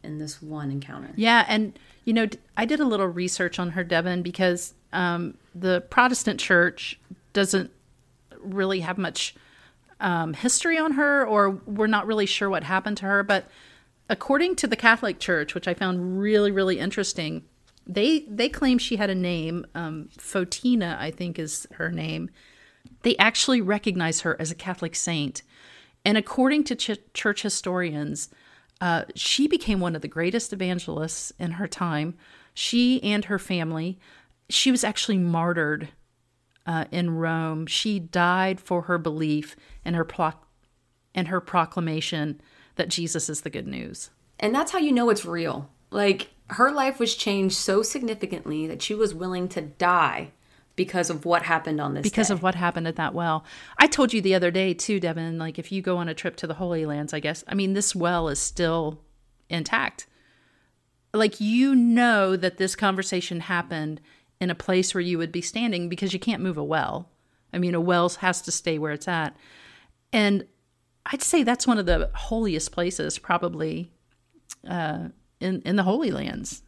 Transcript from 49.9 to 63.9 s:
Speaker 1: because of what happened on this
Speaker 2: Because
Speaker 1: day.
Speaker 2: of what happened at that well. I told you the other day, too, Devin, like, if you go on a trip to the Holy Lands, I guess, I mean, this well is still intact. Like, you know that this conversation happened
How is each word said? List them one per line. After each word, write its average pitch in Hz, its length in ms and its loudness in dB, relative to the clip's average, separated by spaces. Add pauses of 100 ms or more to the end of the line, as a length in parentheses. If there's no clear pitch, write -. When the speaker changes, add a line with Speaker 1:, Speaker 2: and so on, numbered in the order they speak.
Speaker 1:
because 180 340 0
of 151 140 -4
what 170 180 4
happened 160 380 0
on 143 140 -2
this 143 80 -6
Speaker 2:
Because 208 260 2
Speaker 1:
day. 202 60 2
Speaker 2:
of 165 80 -2
what 185 120 4
happened 170 320 -2
at 165 100 -4
that 156 180 -2
well. 165 300 0 (340)
I 196 100 10
told 240 240 2
you 226 80 2
the 190 140 4
other 175 160 4
day, 185 240 0
too, 196 260 -2
Devin, 165 380 -4
like, 160 200 -6
if 170 140 -10
you 190 100 -4
go 185 140 0
on 170 120 -2
a 156 60 -6
trip - 220 -6
to 175 100 -8
the 160 80 -6
Holy 170 320 -2
Lands, 147 260 -4
I 151 80 -6
guess, 156 280 -6
I - 60 -6
mean, 196 180 0
this 196 240 0
well 170 320 0
is 139 100 -2
still 160 640 -2 (480)
intact. - 580 -4 (1080)
Like, 214 260 2
you 247 340 4
know 233 640 6
that 180 220 0
this 190 180 0
conversation 190 640 0
happened 160 600 -4 (400)